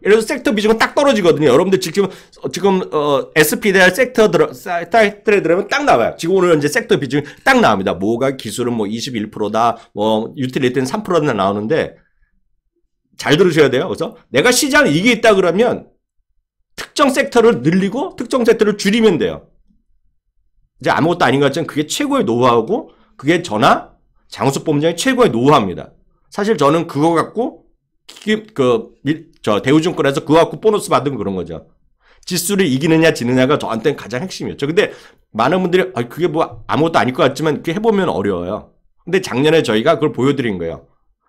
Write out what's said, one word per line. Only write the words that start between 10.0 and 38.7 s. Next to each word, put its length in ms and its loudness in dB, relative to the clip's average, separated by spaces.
유틸리티는 480 -2
삼 160 -6
프로다 320 0
나오는데 640 -2
잘 200 0
들으셔야 340 4
돼요. 160 -2
그래서 280 -6
내가 220 2
시장을 440 2
이기겠다 380 4
그러면 540 2
특정 340 -2
섹터를 520 2
늘리고 540 -2
특정 300 -4
섹터를 320 2
줄이면 400 2
돼요. 300 -4
이제 120 -2
아무것도 340 2
아닌 140 2
것 80 2
같지만 180 -2
그게 220 -4
최고의 380 -2
노하우고 640 0
그게 260 0
저나 520 0
장우석 340 -2
본부장의 340 0
최고의 340 2
노하우입니다. 600 0
사실 260 -2
저는 300 2
그거 300 0
갖고 500 -4
기-, 480 -4
그 380 0
미-, 220 -6
저 200 0
대우증권에서 600 0
그거 140 0
갖고 260 2
보너스 280 0
받은 280 -2
그런 180 -6
거죠. 320 -10
지수를 400 -2
이기느냐 480 2
지느냐가 440 0
저한테는 400 -4
가장 240 -10
핵심이었죠. 460 -8
근데 240 0
많은 300 0
분들이 340 0
"아, 120 -4
그게 200 -4
뭐 400 -4
아무것도 320 0
아닐 140 0
것 100 0
같지만 340 0
그게 160 -6
해보면 360 0
어려워요." 640 -6